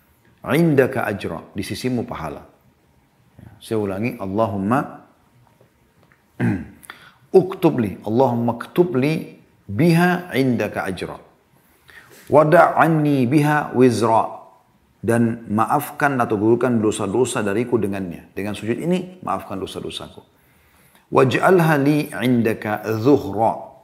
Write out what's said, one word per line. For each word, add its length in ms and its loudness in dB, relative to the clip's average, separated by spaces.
indaka 640 2
ajra, 380 -6
di 80 -6
sisimu 400 -4
pahala." 400 -10
Ya, 100 -20
saya 160 -4
ulangi, 400 -4
"Allahumma 880 -2
<clears throat> 80 0
uktub 340 0
li, 220 -4
Allahumma 560 0
ktub 400 -2
li 400 -2
biha 680 2
indaka 540 -2
ajra. 320 -10
Wada' 480 6
anni 480 2
biha 480 0
wizra." 640 2
Dan 480 0
maafkan 720 -2
atau 160 0
gugurkan 440 2
dosa-dosa 600 0
dariku 400 -2
dengannya. 560 -8
Dengan 160 -8
sujud 240 -6
ini, 480 -6
maafkan 320 -8
dosa-dosaku. 640 -12
"Waj'alha 720 4
li 320 0
indaka 720 -2
zuhra." 680 0